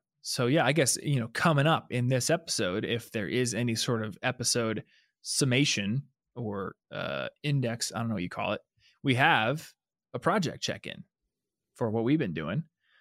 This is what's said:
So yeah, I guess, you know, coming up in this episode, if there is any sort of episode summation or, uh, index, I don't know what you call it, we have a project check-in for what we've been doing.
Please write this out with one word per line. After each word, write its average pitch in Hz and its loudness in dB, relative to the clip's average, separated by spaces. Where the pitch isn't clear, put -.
So - -2
yeah, 143 4
I 135 4
guess, 151 4
you 143 2
know, 113 -2
coming 147 2
up 151 2
in 123 0
this 127 2
episode, 113 0
if 113 -4
there 107 -4
is 120 0
any 117 0
sort 113 0
of 107 -8
episode 117 0
summation 127 0
or, 101 -6
uh, 69 -6
index, 131 -2
I 101 -4
don't 117 -2
know 110 -2
what 90 -2
you 87 -4
call 110 -4
it, 107 -4
we 135 2
have 139 2
a 127 -6
project 170 0
check-in - -8
for 117 -2
what 113 0
we've 139 4
been 104 -2
doing. 80 -4